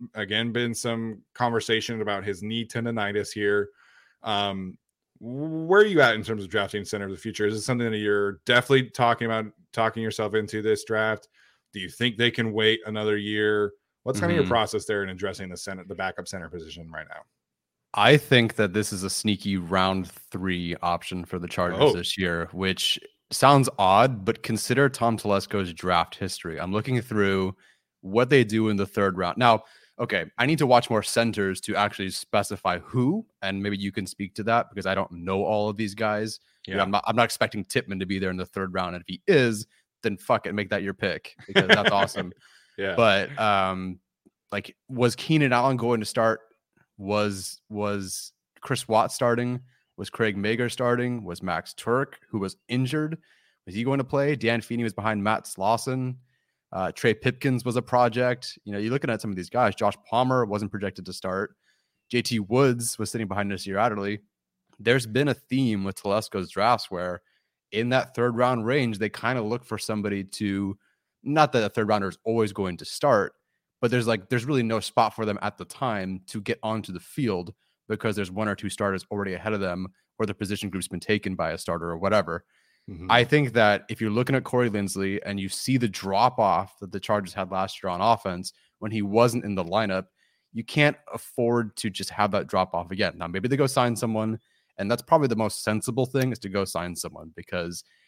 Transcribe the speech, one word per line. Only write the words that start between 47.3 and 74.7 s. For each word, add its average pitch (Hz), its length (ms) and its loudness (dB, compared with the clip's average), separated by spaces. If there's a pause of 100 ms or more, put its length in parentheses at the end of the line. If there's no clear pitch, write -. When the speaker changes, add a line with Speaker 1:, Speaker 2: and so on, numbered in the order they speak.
Speaker 2:
was 101 640 -6 (300)
Chris - 260 -4
Watt 113 240 4
starting? 123 480 0 (380)
Was 98 120 -10
Craig 107 280 0
Mager 113 340 0
starting? 123 540 -2
Was 87 180 -10
Max 87 300 -4
Turk, - 460 -2 (100)
who 110 100 -4
was 95 160 -4 (140)
injured, 151 480 -2 (480)
was 90 100 -10
he 113 80 -2
going 135 140 0
to 131 80 -2
play? 143 320 0
Dan 113 240 0
Feeney 120 220 -4
was 107 100 -2
behind 104 280 -2
Matt 107 220 0
Slauson. 127 720 -2 (600)
Uh, 90 160 -2
Trey 113 240 2
Pipkins 127 500 0
was 123 120 -2
a 123 40 2
project. 123 840 2
You 104 80 -8
know, 101 40 -4
you're 110 140 -2
looking 139 180 -2
at 110 120 -2
some 107 100 -6
of 95 60 -6
these 87 120 -8
guys. 120 240 2
Josh 101 220 0 (120)
Palmer 127 380 2
wasn't 101 240 -2
projected 95 380 -6
to 90 60 -10
start. 95 420 -6 (560)
J 120 100 2
T 113 180 -2
Woods 120 600 2
was 107 100 -4
sitting 113 180 -4
behind 101 220 -2
Nasir 98 300 -4
Adderley. 104 400 0 (580)
There's 113 300 2
been 131 220 2
a 123 40 2
theme 117 520 0
with 98 100 -4
Telesco's 98 560 -2
drafts 110 400 0
where 90 300 -6 (500)
in 113 180 0
that 127 240 0
third 120 220 0
round 123 300 2
range, 120 340 0
they 107 100 -2
kinda 120 320 -4
look 117 220 -4
for 107 140 -6
somebody 101 460 -4
to, 98 540 -4 (460)
not 147 300 4
that 117 100 4
a 101 60 0
third 107 180 -2
rounder 101 220 0
is 87 160 -10
always 110 260 2
going 92 260 -4
to - 80 -16
start, 117 480 2 (480)
but 120 80 2
there's, 120 160 2
like, 107 240 0
there's 120 160 0
really 139 160 2
no 113 200 0